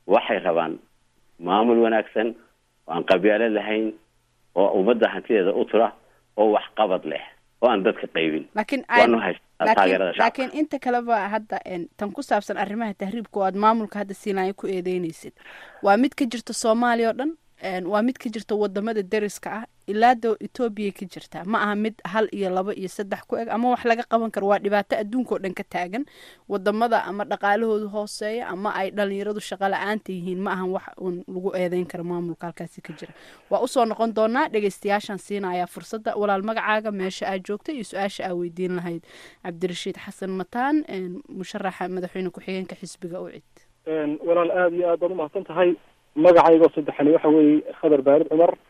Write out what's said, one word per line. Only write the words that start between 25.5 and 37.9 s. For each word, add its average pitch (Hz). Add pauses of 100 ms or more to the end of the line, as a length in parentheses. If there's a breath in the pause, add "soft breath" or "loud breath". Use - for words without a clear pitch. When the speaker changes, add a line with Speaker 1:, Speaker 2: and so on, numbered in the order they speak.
Speaker 2:
ka 202
taagan. 180 (440 soft breath)
Waddamada 208
ama 196
dhaqaalahoodu 208
hooseeya 214
ama 190
ay 190
dhalinyaradu 202
shaqo 190
la'aanta 196
yihiin, 180
ma 190
ahan 185
wax 190 (160)
uun 180
lagu 185
eedeyn 180
karo 175
maamulka 175
halkaasi -
ka -
jira. - (380 soft breath)
Waa 202
u 247
soo 247
noqon 220
doonaa, 226
dhegeystayaashan 208
siinayaa 180
fursadda. 220
Walaal, 202
magacaaga, 214
meesha 190
aad 190
joogto 208
iyo 247
su-aasha 196